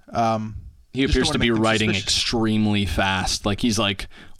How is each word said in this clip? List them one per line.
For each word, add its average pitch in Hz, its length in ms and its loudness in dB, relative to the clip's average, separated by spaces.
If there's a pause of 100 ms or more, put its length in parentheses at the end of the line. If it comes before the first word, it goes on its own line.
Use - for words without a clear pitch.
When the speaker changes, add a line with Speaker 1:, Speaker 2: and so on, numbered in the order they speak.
(120)
Speaker 1:
Um, 110 440 -2 (360)
Speaker 2:
He 131 100 -2
Speaker 1:
just 135 120 2
Speaker 2:
appears 131 140 2
Speaker 1:
don't - 60 0
Speaker 2:
to - 40 0
Speaker 1:
wanna 110 60 2
Speaker 2:
be 117 60 4
Speaker 1:
make 117 60 2
them 107 60 2
Speaker 2:
writing 110 320 2
Speaker 1:
suspicious. 95 240 -2
Speaker 2:
extremely 107 680 2
fast. 95 600 0
Like, 104 160 0
he's, 110 160 2
like, 101 300 -2 (320)